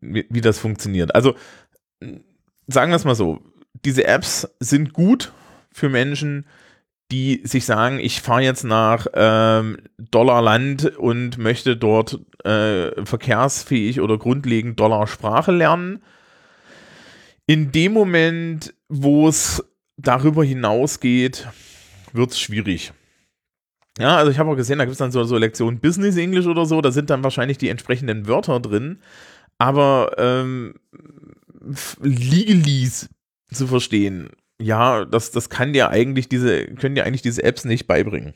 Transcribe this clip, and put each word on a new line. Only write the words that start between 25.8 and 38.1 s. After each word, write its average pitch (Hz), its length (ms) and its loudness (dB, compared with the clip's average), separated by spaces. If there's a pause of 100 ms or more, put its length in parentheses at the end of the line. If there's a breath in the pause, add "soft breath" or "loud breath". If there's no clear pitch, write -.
English 180 280 0
oder 170 200 0
so, 160 160 0
da 143 100 2
sind 147 180 -2
dann 131 140 -2
wahrscheinlich 135 340 -2
die 107 120 -2
entsprechenden 120 580 -6
Wörter 127 320 0
drin, 120 400 -4 (580 loud breath)
aber, 135 600 2
ähm, 127 580 -2 (960)
f-, - 300 -12
Legalese 139 1080 2 (440)
zu 123 140 -4
verstehen, 104 640 -2 (300)
ja, 110 460 0
das, - 260 -2
das 117 180 -6
kann 139 240 -4
dir 131 160 4
eigentlich 127 400 0
diese, 120 360 0
können 135 300 -6
dir 135 100 0
eigentlich 127 160 -4
diese 117 220 -4
Apps - 220 -2
nicht 120 220 -4
beibringen. 76 480 -2